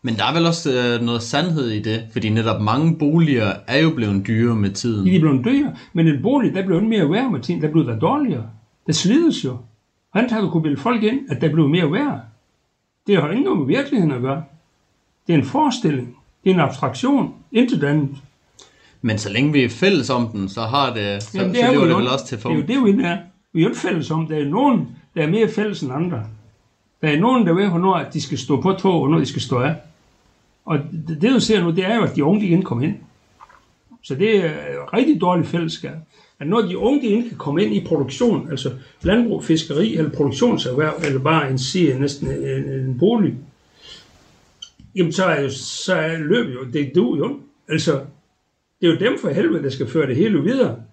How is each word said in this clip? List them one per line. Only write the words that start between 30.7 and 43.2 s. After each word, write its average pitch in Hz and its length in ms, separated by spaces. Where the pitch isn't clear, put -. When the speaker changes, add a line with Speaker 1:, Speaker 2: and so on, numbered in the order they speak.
Speaker 2:
det, 156 140
det, 233 120
du 240 60
ser 208 240
nu, 170 80
det 185 140
er 214 100
jo, 220 80
at 123 120
de 147 80
unge, 202 180
de 208 40
ikke 175 180
kommer 120 220
ind. 208 100
Så 135 120
det 196 300
er 156 40
et - 440
rigtig 254 280
dårligt 180 260
fællesskab. 160 440
At 139 80
når 220 140
de 185 160
unge, 277 240
de 247 60
ikke 233 220
kan - 80
komme 151 260
ind 214 120
i 190 100
produktion, 165 640
altså 131 200
landbrug, 202 420
fiskeri 160 520
eller 151 160
produktionserhverv, 147 840
eller 135 140
bare 151 320
en, 131 80
sige, 143 400
næsten 143 320
en, 139 320
en 131 260
bolig, 196 340